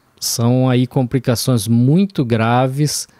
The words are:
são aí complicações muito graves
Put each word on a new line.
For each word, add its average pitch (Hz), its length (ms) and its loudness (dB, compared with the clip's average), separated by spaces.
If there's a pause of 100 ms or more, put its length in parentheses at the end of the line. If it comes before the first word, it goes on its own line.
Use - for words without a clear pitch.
(200)
são 127 500 0
aí 127 180 2
complicações 123 800 -2
muito 139 560 2
graves 127 840 -2 (120)